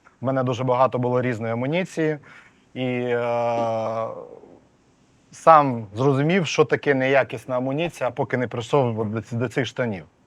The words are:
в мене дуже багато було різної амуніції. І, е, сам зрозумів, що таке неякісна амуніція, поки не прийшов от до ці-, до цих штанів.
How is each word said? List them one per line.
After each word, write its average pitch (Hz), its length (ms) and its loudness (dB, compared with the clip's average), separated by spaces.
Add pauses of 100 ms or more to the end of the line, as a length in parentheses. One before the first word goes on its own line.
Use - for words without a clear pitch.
(200)
в - 40 -12
мене 135 180 0
дуже 127 220 -2
багато 127 340 2
було 123 240 0
різної 113 300 -2
амуніції. 156 640 -2 (560)
І, 127 100 -4
е, 117 1200 -2 (1300)
сам 139 640 6
зрозумів, 143 520 2
що - 180 2
таке 143 300 0
неякісна 131 640 0
амуніція, 135 540 -4
поки 131 260 -4
не 123 120 -2
прийшов 120 520 0
от 107 120 -2
до 113 80 -4
ці-, 120 160 -8
до 127 120 -2
цих 120 180 -2
штанів. 107 380 -6 (220)